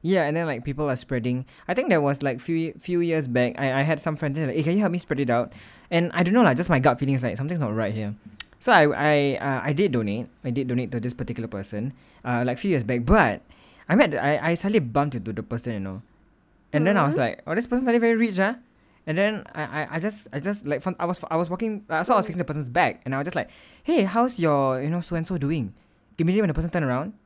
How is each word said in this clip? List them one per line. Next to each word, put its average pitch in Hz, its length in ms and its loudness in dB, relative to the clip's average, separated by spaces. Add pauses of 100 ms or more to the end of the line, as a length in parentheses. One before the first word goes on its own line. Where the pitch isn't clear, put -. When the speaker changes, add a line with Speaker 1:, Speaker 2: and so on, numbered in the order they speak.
Speaker 1:
Yeah, 180 240 2
and - 100 0
then, 170 120 0
like, 120 160 -4
people 147 260 -4
are 127 60 0
spreading. 123 500 -2 (220)
I 180 80 -2
think 320 140 0
there 170 120 4
was, 143 220 0
like, 127 160 -2
few, 165 400 -4
few 175 220 -2
years 160 260 0
back, 123 320 0
I, 135 220 0
I - 20 -
had 151 160 0
some 156 160 -4
friends, 147 240 -4
they're 147 80 -2
like, 127 80 -2
"Hey, 156 80 0
can 165 100 0
you 196 60 2
help 202 140 2
me 175 40 -2
spread 147 220 -4
it 131 100 0
out?" 120 240 0 (380)
And 170 240 2
I 175 80 4
don't 180 100 2
know, 247 80 6
like, 143 160 6
just 170 140 0
my 143 80 4
gut 127 180 4
feeling 139 180 0
is 127 60 0
like, 117 160 -4
"Something's 156 220 -4
not 110 160 -2
right 107 180 -2
here." 104 220 -4 (420)
So - 140 0
I, 165 180 8
I, 143 480 2
uh, 170 240 -2
I 151 120 0
did 175 180 2
donate. 113 340 -2 (180)
I 123 60 -4
did 127 200 -2
donate 120 240 -2
to 120 60 -2
this 120 140 -6
particular 120 340 -8
person, 104 460 -8 (320)
uh, 120 220 -2
like, 120 100 -2
few 196 140 -2
years 135 120 2
back. 120 220 -2
But 151 380 4 (440)
I 156 60 2
met, 180 220 4
I, 143 260 0
I 165 140 0
suddenly 202 240 0
bumped 139 360 0
into 107 180 -6
the 107 100 -8
person, 117 300 -6
you 104 80 -6
know. 95 200 -8 (720)
And 151 140 2
then 202 100 4
I 165 80 4
was 147 80 0
Speaker 2:
Mm-hmm. 139 80 0
Speaker 1:
like, 117 240 -2
"Oh, 156 80 -4
this 240 140 -2
person 262 180 0
suddenly 233 140 4
very 233 160 4
rich, 220 240 0
ah." 208 160 0 (520)
And 156 100 -2
then 208 260 0 (120)
I, 151 80 -6
I, 147 320 -6
I 165 40 -2
just, 208 320 -6
I 147 80 -6
just, 196 280 -6
like, 143 160 -2
fun-, 180 160 -4
I 175 60 -2
was, 175 260 -4
I 160 40 -2
was 170 140 0
walking, 208 400 -6
uh, 160 140 0
so 240 100 2
I 220 40 6
was 185 80 2
Speaker 2:
Mm. - 20 -10
Speaker 1:
facing 175 100 -6
the 175 80 -2
person's 147 240 -6
back, 131 360 2
and 135 100 -4
I - 20 -2
was 143 80 -4
just 175 100 -6
like, 147 140 -4 (320)
"Hey, 302 220 2
how's 233 340 0
your, 139 460 2
you 147 80 -2
know, 175 100 -2
so-and-so 165 380 -4
doing?" 139 340 -2 (460)
Immediately 180 240 2
when 180 60 2
the 147 40 0
person 160 160 -2
turned 160 160 0
around 139 280 -2 (120)